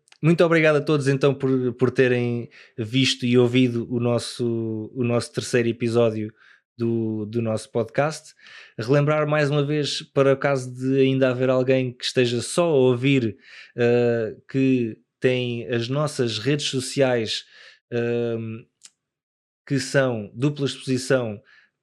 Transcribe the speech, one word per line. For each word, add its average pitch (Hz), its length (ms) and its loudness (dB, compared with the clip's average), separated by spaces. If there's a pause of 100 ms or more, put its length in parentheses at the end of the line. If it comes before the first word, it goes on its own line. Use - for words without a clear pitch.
(220)
muito 170 220 4
obrigado 156 340 4
a 143 40 2
todos 147 260 0
então 139 280 4
por, 131 380 0
por 123 180 2
terem 120 580 0 (280)
visto 123 480 0
e 120 120 4
ouvido 120 560 4
o 123 60 -2
nosso, 117 960 -4
o 127 80 -2
nosso 117 300 -2
terceiro 117 340 0
episódio 113 680 0 (440)
do, 113 480 -2
do 113 160 -4
nosso 110 280 -4
podcast. 143 640 -4 (440)
Relembrar 147 500 0
mais 151 220 0
uma 147 160 0
vez, 147 360 -4
para 139 320 2
o 135 40 0
caso 135 360 -2
de 131 280 0
ainda 131 280 4
haver 127 200 0
alguém 131 420 2
que - 140 -12
esteja 120 360 0
só 175 280 -2
a 160 40 2
ouvir, 127 640 2 (400)
ah, 120 560 2 (160)
que 131 480 0 (220)
tem 123 480 -2
as 117 220 -4
nossas 135 480 -2
redes 139 300 -2
sociais, 123 760 -2 (480)
ahm, 117 720 -4 (1040)
que 139 120 -2
são 127 540 -2
dupla 143 320 -2
exposição 127 760 -4 (420)